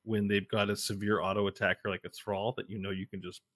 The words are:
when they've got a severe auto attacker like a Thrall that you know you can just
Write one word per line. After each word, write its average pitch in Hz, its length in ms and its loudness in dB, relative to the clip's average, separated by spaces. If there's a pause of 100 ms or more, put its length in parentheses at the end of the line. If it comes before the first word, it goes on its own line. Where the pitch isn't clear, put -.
when 104 240 2
they've 101 200 2
got 104 220 2
a 101 60 0
severe 101 440 0
auto 98 280 2
attacker 98 420 0
like 92 140 -4
a 87 60 -10
Thrall 104 460 -4
that - 140 -8
you 107 80 -8
know 95 120 -4
you 95 160 -4
can 98 140 -10
just 90 220 -12 (140)